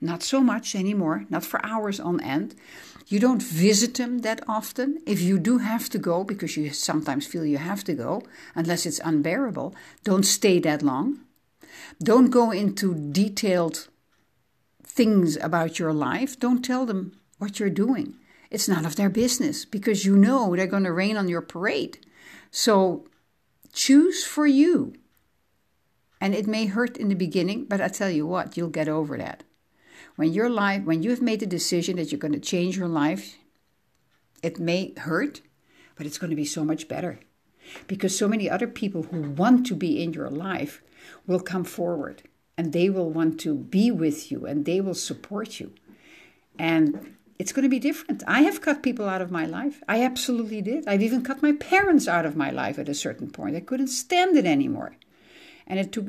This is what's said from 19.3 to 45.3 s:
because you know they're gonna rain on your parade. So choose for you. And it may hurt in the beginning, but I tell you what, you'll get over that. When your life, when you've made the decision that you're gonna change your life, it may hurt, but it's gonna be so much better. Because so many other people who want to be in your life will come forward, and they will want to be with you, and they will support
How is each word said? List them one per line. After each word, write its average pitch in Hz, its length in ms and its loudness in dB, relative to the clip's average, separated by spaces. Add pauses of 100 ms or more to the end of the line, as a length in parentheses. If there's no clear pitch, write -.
because 202 400 -2
you 196 120 6
know 208 400 6
they're 185 100 0
gonna 190 260 0
rain 202 240 0
on 190 120 -2
your 170 140 -2
parade. - 640 -6 (460)
So 190 560 2 (680)
choose 302 520 6
for 302 240 2
you. 277 460 4 (1300)
And 196 140 0
it 208 140 -2
may 220 180 0
hurt 240 300 -2
in 208 120 -2
the 196 60 2
beginning, 180 520 0
but 196 140 -2
I - 80 0
tell 196 220 -2
you 151 160 0
what, 175 300 -4
you'll 170 120 -4
get 156 200 -2
over 151 280 -2
that. - 280 -10 (720)
When 160 160 2
your 220 160 0
life, 202 360 0
when 160 180 2
you've 240 180 0
made 220 200 0
the 214 60 -4
decision 175 500 -2
that 160 140 -4
you're 147 80 -4
gonna 147 200 -2
change 180 380 -2
your 180 120 -2
life, 160 480 -2 (1080)
it 165 160 -4
may 175 380 -2
hurt, 185 460 -4 (520)
but 147 120 -10
it's 151 120 -10
gonna 165 160 -6
be 147 120 -2
so 156 180 -4
much 156 240 -2
better. 151 320 -6 (680)
Because 196 300 -2
so 214 100 0
many 208 220 0
other 226 180 -2
people 190 380 -4
who 170 160 -6
want 190 460 4
to 196 80 -4
be 165 280 -2
in 165 120 -4
your 147 160 -8
life 160 520 -6 (440)
will 180 140 0
come 180 240 -4
forward, 170 580 -6 (340)
and 165 160 -4
they 175 160 2
will 185 220 0
want 160 300 0
to 156 140 -2
be 190 360 2
with 160 420 -2
you, 123 140 -8
and 143 180 -4
they 175 160 0
will 190 140 -4
support - 680 -10